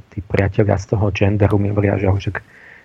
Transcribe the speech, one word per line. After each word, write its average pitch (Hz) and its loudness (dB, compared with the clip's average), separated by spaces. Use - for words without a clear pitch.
tí - -12
priatelia 98 0
z 90 -6
toho 104 0
genderu 101 2
mi 101 0
hovoria, 101 0
že, 98 -2
že - -10